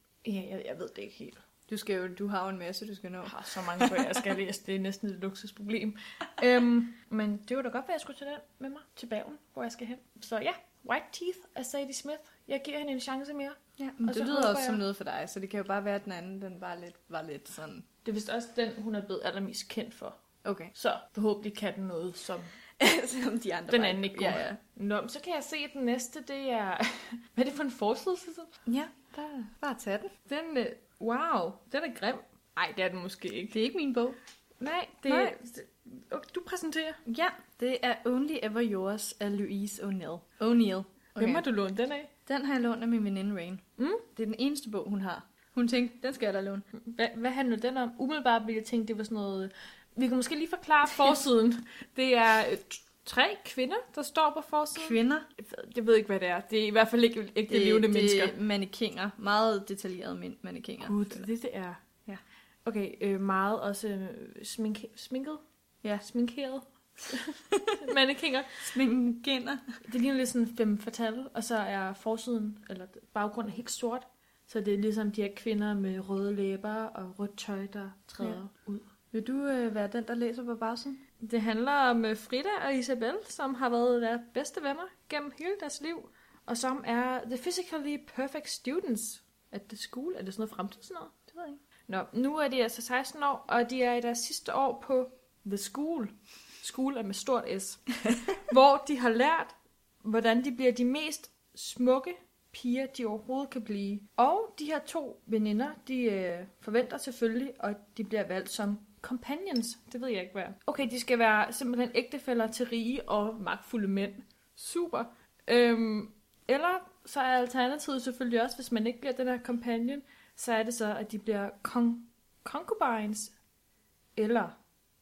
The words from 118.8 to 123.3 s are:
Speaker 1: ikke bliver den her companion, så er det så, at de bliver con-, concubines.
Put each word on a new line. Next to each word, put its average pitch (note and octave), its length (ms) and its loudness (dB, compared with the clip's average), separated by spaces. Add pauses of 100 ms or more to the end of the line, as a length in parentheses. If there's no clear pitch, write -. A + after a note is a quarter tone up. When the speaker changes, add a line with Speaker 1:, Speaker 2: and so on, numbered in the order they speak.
Speaker 1:
ikke A#3+ 140 -2
bliver C#4 140 -2
den B3+ 140 0
her B3 100 0
companion, A#3+ 640 -2 (340)
så - 160 -4
er A3 100 4
det A#3 120 -2
så, G#3+ 220 -2
at G#3 160 -6
de G#3+ 60 -4
bliver G3+ 320 -2 (180)
con-, A#3 300 4 (460)
concubines. A#3 880 -2 (840)